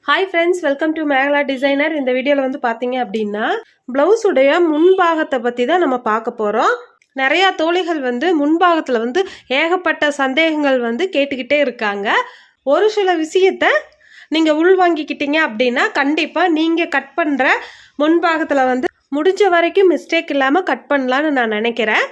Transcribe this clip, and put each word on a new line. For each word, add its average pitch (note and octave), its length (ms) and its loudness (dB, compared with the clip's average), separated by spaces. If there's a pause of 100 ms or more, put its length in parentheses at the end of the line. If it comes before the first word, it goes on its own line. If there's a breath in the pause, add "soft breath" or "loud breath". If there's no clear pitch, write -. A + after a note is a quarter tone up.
(100)
Hi D#4+ 120 2 (100)
friends, F4 340 2
welcome D4 300 0
to D#4+ 140 -6
மேகலா C#4+ 380 2
டிசைனர். C#4 500 0
இந்த B3+ 180 -2
வீடியோல C4+ 280 0
வந்து C4 220 -6
பாத்தீங்க B3 360 -4
அப்படின்னா, G#3 440 -4 (480 soft breath)
பிளவுஸ் F4 360 2
உடைய C4+ 200 4 (200)
முன்பாகத்தை D#4+ 760 2
பத்தி A#3+ 240 -2
தான் F4+ 140 2
நம்ம C4 120 0 (100)
பார்க்க A3+ 340 -2
போறோம். A3+ 320 0 (480)
நிறைய D4+ 240 2 (160)
தோழிகள் E4 480 0
வந்து B3 180 -2 (140)
முன்பாகத்துல D#4 640 2
வந்து B3+ 180 -2 (380 loud breath)
ஏகப்பட்ட E4 500 0 (100)
சந்தேகங்கள் C#4+ 580 0 (100)
வந்து A#3+ 180 -2 (100)
கேட்டுக்கிட்டே C#4 500 -2
இருக்காங்க. G#3 420 -4 (680 loud breath)
ஒரு G4 220 2
சில F#4 260 2
விஷயத்த F4+ 440 0 (680 loud breath)
நீங்க D#4 160 2 (100)
உள்வாங்கிக்கிட்டீங்க D#4+ 840 2
அப்படின்னா, A#3+ 360 0 (160)
கண்டிப்பா D4+ 440 0 (140)
நீங்க E4 280 0 (100)
கட் C4+ 220 -6
பண்ற D4 320 0 (540 loud breath)
முன்பாகத்துல D#4+ 680 0
வந்து B3+ 160 -2 (300)
முடிஞ்ச F#4+ 240 2 (140)
வரைக்கும் E4+ 380 4
மிஸ்டேக் E4 420 -4
இல்லாம C#4 340 2
கட் A#3+ 220 -4
பண்ணலான்னு C4+ 480 0
நான் A3 180 0
நினைக்கிறேன். A#3 540 0